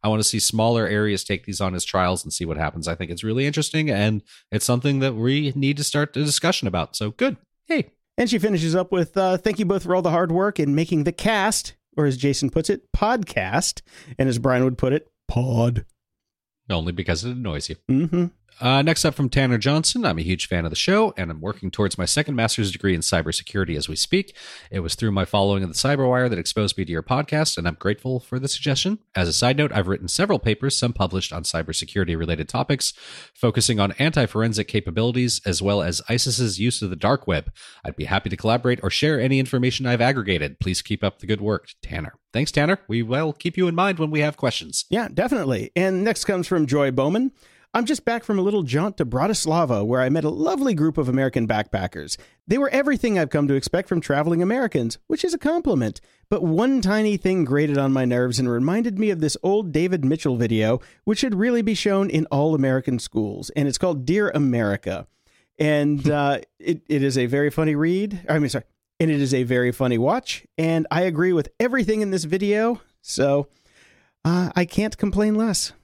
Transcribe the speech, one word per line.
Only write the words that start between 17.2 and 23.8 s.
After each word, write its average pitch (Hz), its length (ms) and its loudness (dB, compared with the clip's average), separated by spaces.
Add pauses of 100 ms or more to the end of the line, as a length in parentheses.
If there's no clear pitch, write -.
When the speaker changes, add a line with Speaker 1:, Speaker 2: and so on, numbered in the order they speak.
Speaker 1:
it 123 60 -6
annoys 107 380 -6
you. 82 80 -8 (120)
Speaker 2:
Mm-hmm. 165 360 2 (340)
Speaker 1:
Uh, 131 220 2
next 156 240 2
up 156 100 2
from 139 140 0
Tanner 123 300 2
Johnson. 156 480 0
"I'm 85 120 0
a 82 40 -2
huge 90 260 -2
fan 85 160 0
of 80 60 -2
the 82 60 -6
show, 208 420 2
and 87 120 -6
I'm 78 120 -10
working 98 280 -6
towards - 280 -2
my 90 80 -2
second 147 300 -2
master's 110 360 0
degree 92 220 0
in 80 80 -2
cybersecurity 82 720 -2
as 73 100 -4